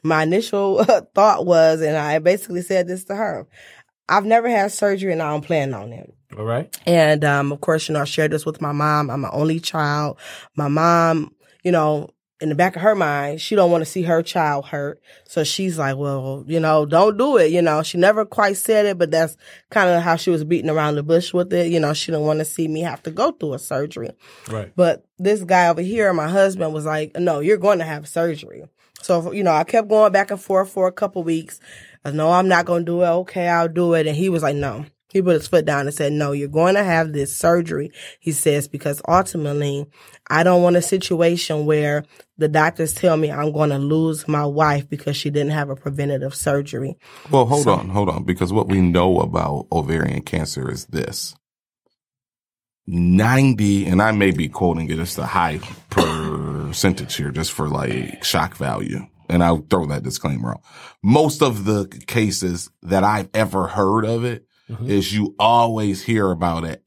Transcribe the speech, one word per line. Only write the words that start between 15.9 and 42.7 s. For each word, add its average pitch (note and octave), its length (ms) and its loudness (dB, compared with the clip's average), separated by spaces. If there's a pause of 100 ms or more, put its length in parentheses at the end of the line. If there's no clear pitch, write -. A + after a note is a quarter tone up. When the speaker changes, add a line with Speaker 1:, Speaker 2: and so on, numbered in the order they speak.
Speaker 1:
"Well, C#3 500 -6
you E3 140 -2
know, D#3 240 2
don't F#3+ 320 4
do C4+ 180 2
it." D#3+ 160 6
You F3 100 2
know, D#3 220 2
she F3 140 -6
never G#3+ 260 4
quite G#3 320 0
said G#3 300 2
it, G3 120 -2
but E3 140 0
that's D#3+ 240 0 (360)
kinda F3+ 280 4
how E3+ 160 2
she E3+ 140 -2
was D#3 160 0
beating D#3+ 240 0
around D3+ 260 0
the D3 80 -2
bush E3 300 0
with F3+ 180 -2
it. F3 160 0
You E3+ 140 0
know, D3+ 120 0
she D#3+ 200 -6
don't D3+ 120 -2
wanna D#3 200 0
see D#3 240 -4
me D#3 100 -4
have E3 240 -8
to E3 80 -10
go A#3 200 -2
through C#3 240 -8
a - 40 -12
surgery. C3+ 520 -8 (380)
Speaker 2:
Right. G#2+ 240 -8
Speaker 1:
But F3 300 2 (140)
this G3 260 0
guy F3+ 240 4
over E3+ 140 2
here, G3 320 0
my D#3+ 160 -2
husband, F#3+ 440 0
was D3+ 120 -6
like, D#3 340 -4
"No, E3 220 0
you're G3 160 4
gonna F#3 260 2
have D3+ 240 -8
surgery." E3 560 -4 (380)
So, E3+ 320 -2
you G3+ 100 -4
know, F3 80 4
I D#3 140 2
kept A3 240 0
going G#3+ 240 6
back G3 180 2
and G3 80 -6
forth F#3+ 300 0
for F#3 180 0
a F3+ 60 -2
couple F#3+ 300 -4
weeks. E3 360 -6 (460)
"No, D3+ 260 0
I'm F#3 160 4
not F3 180 4
gonna F3 200 -2
do E3+ 160 0
it." F3 60 4
"Okay, F3 420 -2
I'll E3+ 180 2
do E3+ 280 2
it." D#3 120 2
And D3+ 80 -2
he F#3 140 0
was E3 140 -2
like, C#3+ 120 0
"No." C#3+ 300 -6 (260)
He F#3+ 120 0
put F3 100 4
his D3+ 140 0
foot D#3 180 2
down C#3+ 220 0
and C#3+ 60 -6
said, D3 200 -2
"No, D3 200 -2
you're C#3+ 140 -4
going E3 280 2
to G3+ 80 2
have E3 300 0
this C#3+ 220 -4
surgery," E3+ 560 0 (280)
he E3 120 -4
says, D3 360 0
"because C#3+ 400 -6
ultimately D3 800 -2 (420)
I D#3 140 4
don't F3+ 180 6
want F3 140 4
a F3 80 4
situation E3+ 840 0
where D3 400 0 (320)
the D#3 100 0
doctors D#3 460 0